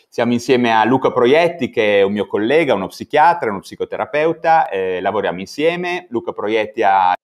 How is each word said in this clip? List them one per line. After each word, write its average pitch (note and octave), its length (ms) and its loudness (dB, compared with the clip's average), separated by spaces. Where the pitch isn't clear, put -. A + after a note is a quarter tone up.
Siamo A#2+ 240 -2
insieme A#2+ 420 2
a A2 80 4
Luca C3 280 2
Proietti, C3 580 2
che G#2 300 2
è - 40 6
un G2 80 2
mio G#2 160 -4
collega, B2+ 480 0
uno F#2+ 120 -4
psichiatra, D#3+ 600 0
uno F#2 120 -6
psicoterapeuta, D#3 1080 -2
eh, F#2 300 -4
lavoriamo G2 400 -2
insieme. F3 720 -4
Luca A2+ 240 -6
Proietti G#2+ 500 -4
ha F#2+ 300 2